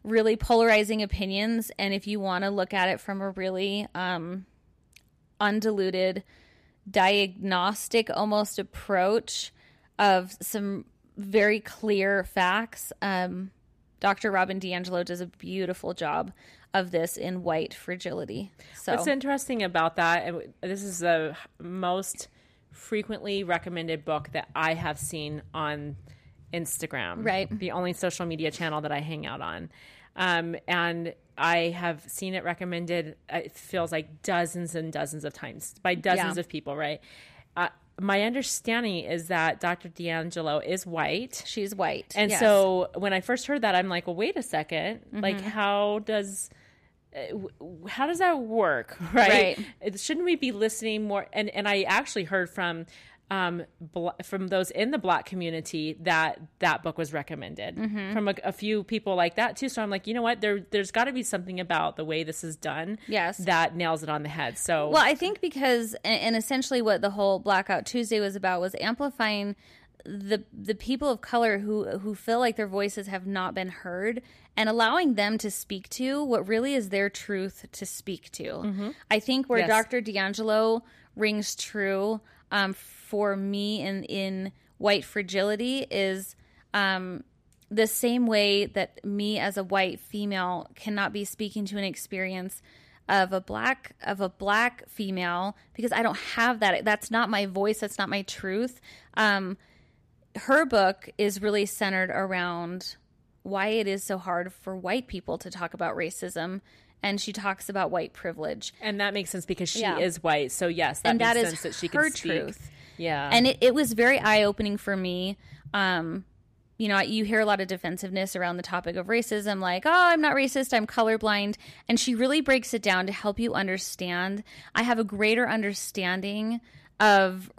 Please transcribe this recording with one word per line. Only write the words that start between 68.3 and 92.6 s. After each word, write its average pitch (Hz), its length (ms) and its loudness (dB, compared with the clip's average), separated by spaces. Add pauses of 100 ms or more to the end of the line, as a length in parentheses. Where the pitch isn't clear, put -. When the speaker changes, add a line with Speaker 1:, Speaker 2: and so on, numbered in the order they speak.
Speaker 1:
about 185 260 0
was 185 200 -2
amplifying 214 720 -2 (500)
the, 98 380 -2 (100)
the - 220 -4
people 262 360 -2
of 226 100 -2
color 226 380 2
who, 208 260 -2 (140)
who 202 160 -6
feel 226 240 0
like 233 180 2
their 214 100 -2
voices 202 400 -4
have 190 200 -6
not 190 280 -2
been 185 140 -4
heard 190 540 -6 (340)
and 214 120 2
allowing 240 460 4
them 208 220 2
to 208 140 -4
speak - 400 -10
to 277 340 -2
what 220 240 0
really 240 260 2
is 220 140 0
their 202 220 0
truth 190 640 -6
to - 120 -10
speak - 480 -10
to. - 120 -10
Speaker 2:
Mm-hmm. 202 460 -4 (200)
Speaker 1:
I 214 100 4
think 262 260 0
where 240 120 2
Speaker 2:
Yes. 180 100 4
Speaker 1:
Doctor 220 320 4
D'Angelo 220 840 2 (340)
rings 214 380 0
true, 202 640 -2 (300)
um, 196 220 2
for 202 640 -2
me 202 460 -2
in, 196 220 -4
in 190 480 -6 (260)
White 202 260 2
Fragility 208 840 -2
is, 190 440 -2 (380)
um, 190 500 0 (480)
the 220 160 4
same 240 400 2
way 202 400 4
that - 380 -4
me 208 340 -2
as 196 200 -2
a 196 60 -2
white 185 360 0
female 190 760 -4
cannot 208 380 -2
be 208 140 -6
speaking 208 400 -6
to 196 100 -6
an 202 80 -2
experience 185 800 -6 (440)